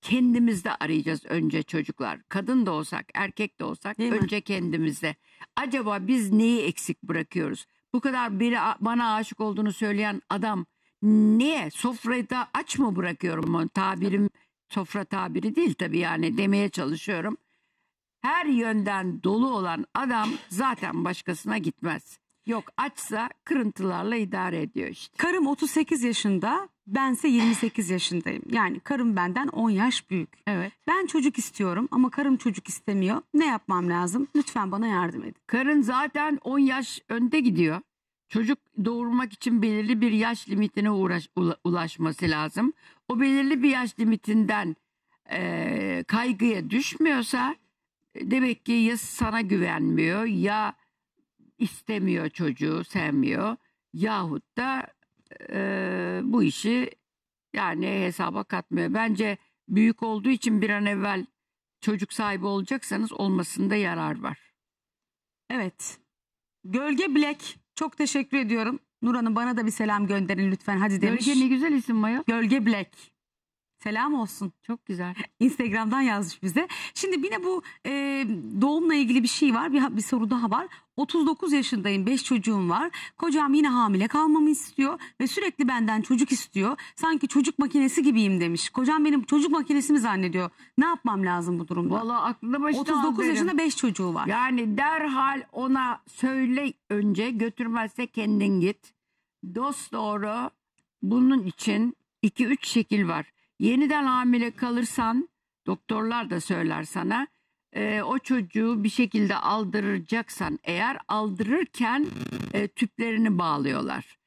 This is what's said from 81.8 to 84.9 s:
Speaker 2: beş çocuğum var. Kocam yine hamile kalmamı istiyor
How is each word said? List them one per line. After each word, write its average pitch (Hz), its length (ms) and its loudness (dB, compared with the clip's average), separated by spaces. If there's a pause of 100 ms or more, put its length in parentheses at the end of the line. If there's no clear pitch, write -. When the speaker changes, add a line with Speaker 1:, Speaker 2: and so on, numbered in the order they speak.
Speaker 2:
beş 254 180 2
çocuğum 208 460 2
var. 240 200 0 (280)
Kocam 294 360 2
yine 294 160 6
hamile 214 380 4
kalmamı 302 420 4
istiyor 285 500 0 (220)